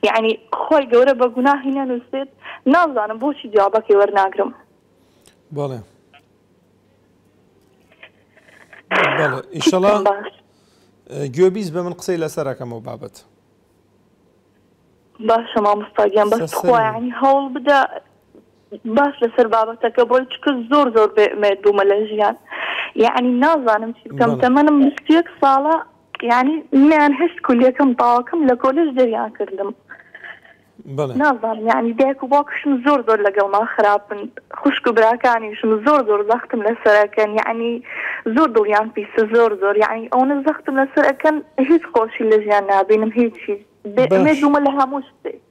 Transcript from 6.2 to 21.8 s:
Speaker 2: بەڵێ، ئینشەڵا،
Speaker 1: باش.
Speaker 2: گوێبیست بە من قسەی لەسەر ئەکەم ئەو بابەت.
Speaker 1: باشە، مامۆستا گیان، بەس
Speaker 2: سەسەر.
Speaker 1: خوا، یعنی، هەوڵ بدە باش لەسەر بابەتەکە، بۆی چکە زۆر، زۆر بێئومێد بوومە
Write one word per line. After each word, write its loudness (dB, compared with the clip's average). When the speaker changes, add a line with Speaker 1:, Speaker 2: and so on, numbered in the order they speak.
Speaker 2:
بەڵێ، -2
ئینشەڵا، 2
Speaker 1:
باش. -6
Speaker 2:
گوێبیست 0
بە -4
من -8
قسەی -4
لەسەر -6
ئەکەم -10
ئەو -14
بابەت. -16
Speaker 1:
باشە، 0
مامۆستا 0
گیان، 2
بەس 0
Speaker 2:
سەسەر. -8
Speaker 1:
خوا، 2
یعنی، -8
هەوڵ 2
بدە 2
باش 2
لەسەر 0
بابەتەکە، 0
بۆی 2
چکە -2
زۆر، 4
زۆر 4
بێئومێد 2
بوومە 4